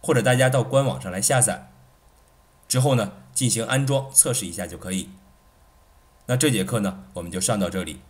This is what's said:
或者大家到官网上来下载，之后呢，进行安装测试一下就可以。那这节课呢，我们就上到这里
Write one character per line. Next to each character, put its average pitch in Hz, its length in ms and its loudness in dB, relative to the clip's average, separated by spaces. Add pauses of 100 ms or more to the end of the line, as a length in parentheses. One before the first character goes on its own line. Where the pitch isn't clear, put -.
或 160 140 0
者 120 80 2
大 123 140 2
家 127 120 4
到 131 140 2
官 135 220 2
网 117 160 -4
上 92 100 -10
来 92 100 -6
下 131 200 2
载， - 320 -2 (960)
之 127 100 2
后 131 160 4
呢， 104 200 0 (200)
进 127 160 2
行 113 140 0
安 131 200 0
装 135 280 0
测 - 200 4
试 101 140 -4
一 82 60 -10
下 90 160 -6
就 85 100 -12
可 92 140 -6
以。 92 180 -4 (1160)
那 123 100 0
这 151 120 4
节 110 140 2
课 104 160 -2
呢， 98 240 -2 (120)
我 87 80 -10
们 87 60 -10
就 92 120 -6
上 104 180 0
到 92 100 0
这 92 140 -4
里 76 280 -12